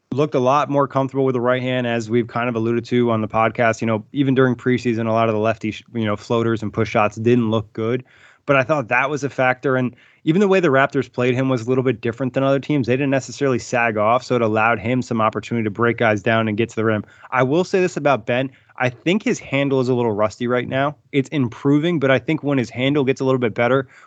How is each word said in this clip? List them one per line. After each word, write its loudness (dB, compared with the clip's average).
Looked 0
a 2
lot 2
more 2
comfortable -2
with 0
the 0
right 0
hand, -2
as -2
we've 0
kind -4
of -4
alluded -2
to 2
on 0
the -2
podcast. 0
You -2
know, -2
even 2
during 4
preseason, 0
a 0
lot 2
of 0
the 0
lefty, -2
sh-, -12
you -4
know, -2
floaters -2
and -6
push -2
shots 0
didn't 2
look -2
good. -4
But 4
I 4
thought -2
that 0
was -4
a -2
factor. 0
And -2
even 2
the 4
way 4
the 2
Raptors 2
played 0
him 0
was -2
a -10
little 2
bit -2
different -4
than 0
other 2
teams. -2
They 0
didn't 0
necessarily -2
sag -2
off, 2
so 0
it 2
allowed 2
him -2
some -2
opportunity -2
to -2
break 0
guys 2
down 0
and -2
get -2
to -14
the -2
rim. 0
I 0
will 0
say 0
this 0
about 0
Ben. -2
I 0
think -2
his -2
handle 0
is 0
a 2
little 0
rusty -2
right -2
now. -2
It's 0
improving, 0
but 2
I 4
think -4
when 0
his -2
handle 0
gets 0
a -4
little 2
bit 0
better, 0